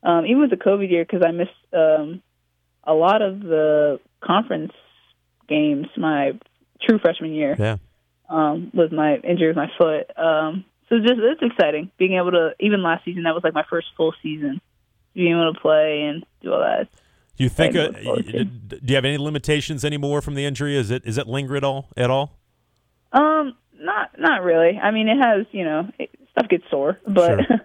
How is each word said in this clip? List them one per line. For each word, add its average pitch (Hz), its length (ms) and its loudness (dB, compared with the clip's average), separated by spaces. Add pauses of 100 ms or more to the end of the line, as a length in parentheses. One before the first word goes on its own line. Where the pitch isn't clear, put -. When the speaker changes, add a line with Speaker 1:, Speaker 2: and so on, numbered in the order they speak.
Speaker 1:
um, 170 220 2
even 240 160 4
with 294 100 4
the - 60 0
covid 196 340 2
year, 170 140 2
'cause 180 180 -2
I 170 80 4
missed, 175 200 -4 (240)
um, 156 480 2 (600)
a 156 100 2
lot 185 260 4
of 196 200 -4
the 151 600 2 (220)
conference 185 500 -2 (760)
games 151 400 0 (100)
my 143 340 -2 (480)
true 220 180 2
freshman 165 360 0
year. 147 240 -2
Speaker 2:
Yeah. 107 180 0 (540)
Speaker 1:
Um, 160 420 -2
with 165 200 2
my 151 240 0
injury 175 320 0
with 165 80 0
my 147 200 -4
foot. 156 400 0
Um, 160 480 0 (240)
so 233 120 2
just, 233 180 2
it's 247 240 0
exciting 175 560 0
being 185 160 2
able 180 160 0
to, 165 300 2
even 208 220 2
last 170 220 -2
season, 175 200 -8
that 160 100 0
was, 175 100 -6
like, 160 80 2
my - 160 -2
first 170 260 -6
full 160 280 0
season, 151 400 -6 (500)
being 175 200 0
able 170 220 0
to - 60 -16
play 156 420 2
and 151 240 -6 (160)
do - 100 -4
all - 80 0
that. - 280 -2 (500)
Speaker 2:
Do 131 60 0
you 123 40 2
think, - 260 0
Speaker 1:
I 175 40 2
Speaker 2:
uh, 156 80 0
Speaker 1:
look 98 160 -10
forward - 240 -4
Speaker 2:
y-, 113 60 -14
Speaker 1:
to. - 120 -2
Speaker 2:
d-, 110 400 -14
do 127 80 0
you - 40 4
have 131 100 0
any 143 100 0
limitations 151 680 -2
anymore 147 360 -2
from 143 140 -8
the 139 100 -4
injury? 143 320 -4
Is 113 140 0
it, 127 160 -4
is 113 100 -4
it 135 100 -2
linger 135 300 -4
at 139 80 -2
all, 139 320 -4
at 123 140 0
all? 139 260 -2 (760)
Speaker 1:
Um, 302 440 2 (220)
not, 370 400 -6
not 285 240 2
really. 170 360 4
I 208 120 0
mean, 220 180 0
it 226 100 4
has, 226 340 2
you 190 120 -6
know, 160 240 -4 (100)
it, - 120 -10 (220)
stuff - 180 0
gets 175 200 0
sore, 147 360 -2
but 180 400 2
Speaker 2:
Sure. 226 180 2